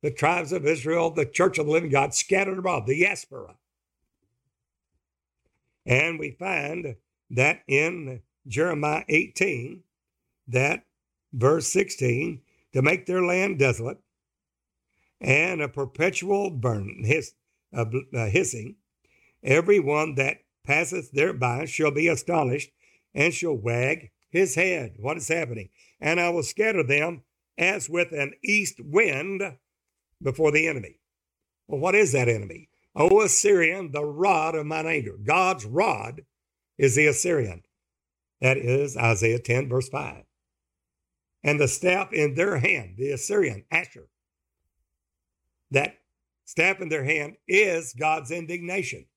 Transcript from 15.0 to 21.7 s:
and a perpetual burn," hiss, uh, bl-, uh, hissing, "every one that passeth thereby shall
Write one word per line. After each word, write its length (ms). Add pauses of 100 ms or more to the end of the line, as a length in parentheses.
and 420
a 60
perpetual 840
burn," 540
hiss, 300 (380)
uh, 140
bl-, 140 (140)
uh, 140
hissing, 480 (680)
"every 380
one 360
that 280 (200)
passeth 460
thereby 540
shall 260